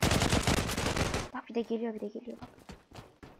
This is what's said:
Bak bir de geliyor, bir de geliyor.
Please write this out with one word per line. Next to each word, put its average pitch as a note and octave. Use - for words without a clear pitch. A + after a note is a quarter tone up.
Bak B3+
bir A3
de A#3
geliyor, A3+
bir G#3+
de G#3
geliyor. A3+